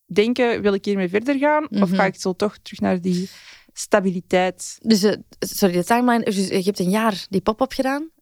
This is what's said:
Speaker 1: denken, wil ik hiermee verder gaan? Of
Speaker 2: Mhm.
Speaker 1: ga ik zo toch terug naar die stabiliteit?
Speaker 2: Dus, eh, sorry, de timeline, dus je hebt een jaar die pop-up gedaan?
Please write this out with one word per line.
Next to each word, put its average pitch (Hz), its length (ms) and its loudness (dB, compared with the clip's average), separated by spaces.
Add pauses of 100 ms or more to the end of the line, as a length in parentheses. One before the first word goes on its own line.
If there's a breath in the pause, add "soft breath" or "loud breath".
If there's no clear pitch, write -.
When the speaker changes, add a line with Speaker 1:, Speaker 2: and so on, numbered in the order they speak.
Speaker 1:
denken, 233 560 2
wil 202 120 2
ik 196 120 -2
hiermee 196 240 0
verder 233 280 0
gaan? 302 260 2
Of 302 60 -8 (200)
Speaker 2:
Mhm. 185 60 0
Speaker 1:
ga 196 100 4
ik 190 100 -2
zo 185 180 -4
toch 202 240 -4
terug - 220 -16
naar 190 220 0
die 180 280 -2 (440 loud breath)
stabiliteit? 185 1080 -2
Speaker 2:
Dus, 220 220 2
eh, 208 100 4 (260)
sorry, 190 360 0
de 175 80 0
timeline, 240 400 2
dus 196 240 -2
je - 160 0
hebt 196 160 -2
een 180 100 0
jaar 214 400 0
die 190 120 0
pop-up 226 320 -2
gedaan? 277 360 -2 (120)